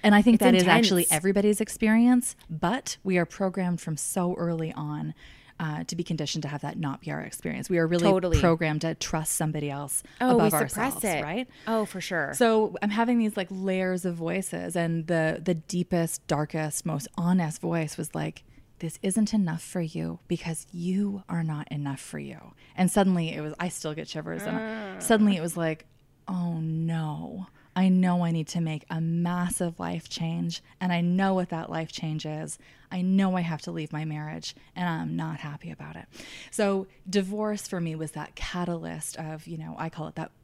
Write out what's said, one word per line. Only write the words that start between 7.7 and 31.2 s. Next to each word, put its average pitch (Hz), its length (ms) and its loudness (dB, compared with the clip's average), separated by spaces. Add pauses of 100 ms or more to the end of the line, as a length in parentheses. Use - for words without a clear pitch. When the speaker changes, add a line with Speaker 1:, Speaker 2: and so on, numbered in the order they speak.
Speaker 1:
are 165 80 4
really 170 220 2
Speaker 2:
Totally. 180 300 4
Speaker 1:
programmed 160 420 4
to 165 140 -2
trust - 380 -4
somebody 151 360 -2
else 139 340 -6 (180)
Speaker 2:
Oh, 254 80 2
we 254 40 6 (140)
Speaker 1:
above - 40 4
Speaker 2:
suppress 151 260 0
Speaker 1:
ourselves, 247 260 -4
Speaker 2:
it. 170 200 0
Speaker 1:
right? 196 240 -6 (200)
Speaker 2:
Oh, 220 180 0
for 190 140 -10
sure. 160 360 -4
Speaker 1:
So 220 460 4
I'm 208 100 0
having 233 260 2
these, 214 180 2
like, 185 140 -2
layers 185 560 -2
of 175 100 0
voices, 175 600 -4
and 165 320 0
the, 160 360 2
the 180 120 2
deepest, 170 720 -2
darkest, 151 580 -2
most 151 220 -4 (100)
honest 170 420 2
voice 165 380 -2
was 156 180 -6
like, 156 280 -6 (360)
"This 160 220 -8
isn't 208 320 0
enough 175 300 0
for - 180 -6
you 165 460 -6
because 165 440 -4
you 185 560 -2
are 170 160 -2
not 151 280 -4
enough 143 280 -4
for - 200 -10
you." 143 340 -14 (220)
And 185 160 4
suddenly 180 420 4
it 151 80 -6
was, 151 180 -8
I 175 100 -2
still 156 260 -6
get 160 120 -8
shivers. 165 360 -8
And 165 160 -4
Speaker 2:
Mm. - 420 -10
Speaker 1:
suddenly 214 340 6
it 165 60 -2
was 165 160 -4
like, 160 280 -2 (420)
"Oh 175 320 -2
no, 160 880 -4 (280)
I 185 140 6
know 180 360 4
I 165 60 2
need 160 180 0
to 170 120 -2
make 156 280 -4
a 165 100 -2
massive 170 800 0
life 170 300 -6
change. 170 520 -4 (200)
And 185 100 0
I 175 100 2
know 185 340 2